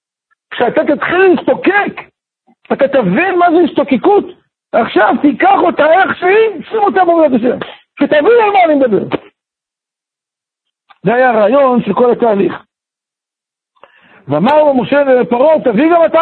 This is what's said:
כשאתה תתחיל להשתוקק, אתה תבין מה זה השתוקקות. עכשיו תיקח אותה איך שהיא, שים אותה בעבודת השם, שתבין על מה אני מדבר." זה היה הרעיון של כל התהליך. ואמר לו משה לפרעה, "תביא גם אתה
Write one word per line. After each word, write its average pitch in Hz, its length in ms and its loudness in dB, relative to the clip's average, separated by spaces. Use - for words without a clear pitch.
כשאתה 254 300 -2
תתחיל - 220 -4
להשתוקק, 370 840 -2
אתה 269 140 0
תבין 277 520 -2
מה 349 120 2
זה 311 60 2
השתוקקות. 302 680 0
עכשיו 226 500 0
תיקח 320 420 0
אותה 311 300 0
איך 370 240 0
שהיא, 392 520 0
שים 427 100 -4
אותה 381 260 0
בעבודת 330 300 2
השם, 226 220 -2
שתבין 330 440 2
על 403 100 0
מה 370 120 4
אני 311 100 2
מדבר." 214 420 -2
זה 214 80 0
היה 254 160 2
הרעיון 240 540 2
של 202 100 -4
כל 240 180 0
התהליך. 202 520 -2
ואמר 226 360 2
לו 285 100 2
משה 262 300 0
לפרעה, 262 560 2
"תביא 262 340 0
גם 330 120 2
אתה - 160 0